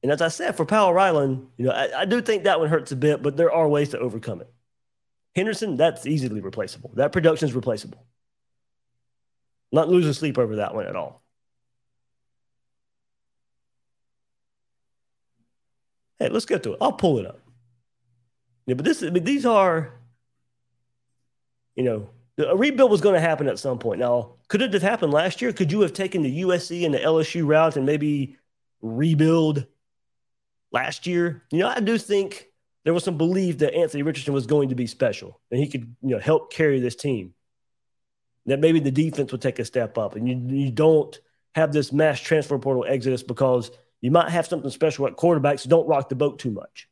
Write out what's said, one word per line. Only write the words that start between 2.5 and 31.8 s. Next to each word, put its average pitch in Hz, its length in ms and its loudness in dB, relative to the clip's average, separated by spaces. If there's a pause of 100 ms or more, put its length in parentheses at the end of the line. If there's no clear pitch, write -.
one 156 80 0
hurts 156 240 0
a 135 40 -6
bit, 139 260 2
but 143 160 -2
there 165 120 4
are 160 160 2
ways 147 220 2
to 127 100 -8
overcome 110 440 -6
it. - 100 -20 (840)
Henderson, 196 440 -2
that's 160 280 0
easily 127 360 -2
replaceable. 95 520 -10
That 135 160 2
production's 160 440 0
replaceable. 117 520 -6 (1700)
Not 156 160 2
losing 175 240 4
sleep 143 260 -4
over 110 180 0
that 104 180 -4
one 104 120 -6
at 95 80 -10
all. 78 280 -10 (4000)
Hey, - 100 -2
let's 226 160 -2
get - 200 -2
to 107 100 -6
it. - 80 -14
I'll 277 100 2
pull 160 260 0
it 92 80 -6
up. - 140 -18 (1300)
Yeah, 127 80 -2
but 139 100 -6
this, 320 180 0
I 165 60 -4
mean, 175 160 0
these 277 220 0
are, 185 480 2 (1800)
you 127 60 -2
know, 110 280 -2 (260)
the, 147 140 0
a 180 60 4
rebuild 262 340 4
was 202 100 4
gonna 185 200 4
happen 156 280 0
at 107 100 -4
some 127 200 -4
point. 113 220 -4
Now, 120 340 0 (140)
could 202 120 0
it 226 140 -2
have 185 80 2
happened 190 320 0
last 165 260 0
year? 240 140 -2
Could 165 180 0
you 208 80 0
have 190 140 2
taken 190 280 -4
the 135 80 0
U 175 220 -2
S 175 140 0
C 175 180 -4
and 156 100 0
the 127 80 -2
L 160 160 2
S 156 160 -2
U 170 120 -2
route 156 300 4
and 135 100 0
maybe 147 500 -2 (460)
rebuild 156 840 2 (1040)
last 135 360 -6
year? 175 440 -2
You 160 100 0
know, 202 80 2
I 247 120 -2